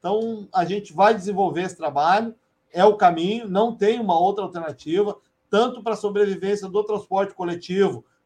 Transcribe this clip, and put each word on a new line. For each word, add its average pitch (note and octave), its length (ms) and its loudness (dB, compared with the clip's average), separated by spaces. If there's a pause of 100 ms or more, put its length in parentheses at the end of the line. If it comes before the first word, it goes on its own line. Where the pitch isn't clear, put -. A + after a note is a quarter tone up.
Então, G#3+ 520 -4
a F3+ 120 2
gente G3+ 280 -6
vai G3+ 220 4
desenvolver F#3 480 -2
esse F3+ 140 -6
trabalho, E3 580 0 (380)
é F3 120 2
o G#3 120 6
caminho, G3 520 2
não G3+ 280 0
tem A3 240 2
uma F#3 180 0
outra G3+ 260 0
alternativa, F3 720 -4 (320)
tanto A#3+ 320 2
pra A3 140 -4
sobrevivência G3 760 -2
do G3 140 -2
transporte G3+ 500 -2
coletivo, F3 720 -2 (220)